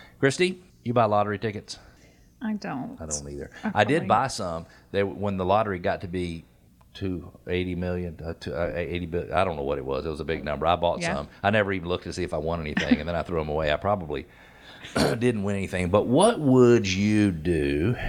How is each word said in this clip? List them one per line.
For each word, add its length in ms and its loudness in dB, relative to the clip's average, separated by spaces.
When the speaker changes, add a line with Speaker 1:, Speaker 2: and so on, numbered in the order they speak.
Speaker 1:
Christy, 420 0
you 100 -2
buy 100 6
lottery 340 2
tickets? 400 -8
Speaker 2:
I 120 -4
don't. 460 -8
Speaker 1:
I 60 -10
don't 240 -8
either. 200 -10
Speaker 2:
I 100 -2
Speaker 1:
I 100 4
did 160 2
Speaker 2:
probably 80 -6
Speaker 1:
buy 200 4
some. 380 -6
They, 100 0
when 360 -2
the 80 0
lottery 320 2
got 240 -2
to 60 -10
be 360 -6
two 380 -6
eighty 260 -2
million, 480 -4
uh, 160 -6
two, 160 -8
uh, 200 -2
eighty 320 -4
billion, 260 -4
I 120 2
don't 120 -2
know 60 -6
what 160 -2
it 60 -8
was. 200 -4
It 60 -4
was 100 -6
a 40 -6
big 200 -4
number. 220 -2
I 100 4
bought 240 0
Speaker 2:
Yeah. 140 -4
Speaker 1:
some. 140 -6
I 80 2
never 220 2
even 160 -4
looked 160 -2
to 80 -8
see 120 -4
if 100 -6
I 40 -2
won 220 -2
anything, 400 0
and 80 -6
then 80 -2
I 60 -2
threw 180 -2
'em 80 -4
away. 240 0
I 40 2
probably 500 -2
<clears throat> 280 -18
didn't 500 0
win 120 0
anything. 320 -2
But 180 4
what 340 4
would 460 8
you 440 4
do 640 0